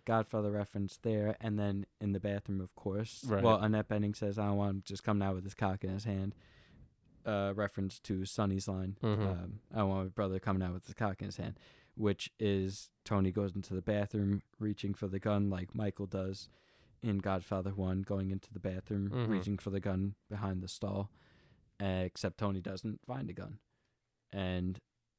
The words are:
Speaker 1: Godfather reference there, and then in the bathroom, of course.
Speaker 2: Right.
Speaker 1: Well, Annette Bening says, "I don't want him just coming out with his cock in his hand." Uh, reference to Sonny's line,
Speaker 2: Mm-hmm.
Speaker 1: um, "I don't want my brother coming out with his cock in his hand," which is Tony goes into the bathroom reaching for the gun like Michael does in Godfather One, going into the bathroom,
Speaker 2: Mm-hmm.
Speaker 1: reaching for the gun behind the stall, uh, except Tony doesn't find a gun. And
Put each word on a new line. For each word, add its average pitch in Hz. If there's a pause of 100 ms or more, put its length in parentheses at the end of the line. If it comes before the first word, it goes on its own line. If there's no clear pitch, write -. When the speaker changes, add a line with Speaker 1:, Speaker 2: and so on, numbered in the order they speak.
Speaker 1:
Godfather 110
reference 101
there, 107
and 107
then 101 (140)
in 101
the 98
bathroom, 101
of 92
course. 104
Speaker 2:
Right. 107
Speaker 1:
Well, 113
Annette 107
Bening 104
says, 101
"I 104
don't 101
want 101
him 98
just 98
coming 101
out 95
with 92
his 98
cock 95
in 95
his 101
hand." 98 (920)
Uh, 98
reference 101
to 95
Sonny's 98
line, 95
Speaker 2:
Mm-hmm. 107
Speaker 1:
um, 90 (140)
"I 110
don't 98
want 95
my 95
brother 95
coming 95
out 90
with 92
his -
cock 101
in 101
his 95
hand," - (380)
which 104
is 98 (160)
Tony 95
goes 98
into 98
the 92
bathroom 101 (180)
reaching 104
for 101
the 95
gun 101
like 92
Michael 104
does 95 (540)
in 104
Godfather 95
One, 95
going 98
into 95
the 95
bathroom, 98
Speaker 2:
Mm-hmm. 120
Speaker 1:
reaching 98
for -
the 98
gun 98 (160)
behind 98
the 90
stall, 98 (720)
uh, - (200)
except -
Tony 98
doesn't 95
find 131
a -
gun. 104 (760)
And 92 (400)